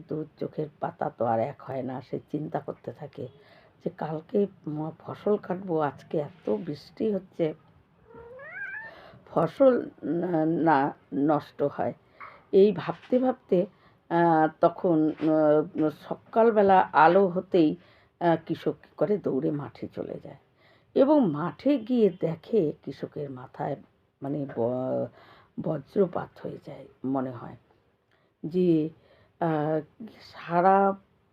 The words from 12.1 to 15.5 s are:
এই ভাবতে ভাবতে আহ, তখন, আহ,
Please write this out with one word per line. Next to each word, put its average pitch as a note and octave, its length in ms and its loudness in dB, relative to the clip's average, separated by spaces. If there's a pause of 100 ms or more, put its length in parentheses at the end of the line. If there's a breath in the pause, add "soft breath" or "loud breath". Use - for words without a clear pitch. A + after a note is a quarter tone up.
এই G3+ 200 6
ভাবতে E3+ 460 -4
ভাবতে B3 480 0 (460 soft breath)
আহ, E3 340 4 (140)
তখন, E3 600 2
আহ, D#3 680 2 (180)